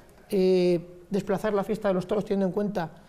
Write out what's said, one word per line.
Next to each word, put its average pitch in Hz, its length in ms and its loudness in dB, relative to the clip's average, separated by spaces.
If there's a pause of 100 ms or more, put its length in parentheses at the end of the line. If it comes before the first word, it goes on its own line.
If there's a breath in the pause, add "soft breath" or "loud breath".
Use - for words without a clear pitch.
(300 loud breath)
eh, 180 560 4 (240)
desplazar 202 440 -2
la 196 100 2
fiesta 202 240 -4
de 196 60 2
los 180 120 -2
toros 202 200 -2
teniendo 196 220 0
en 180 40 -4
cuenta 208 400 -4 (180 loud breath)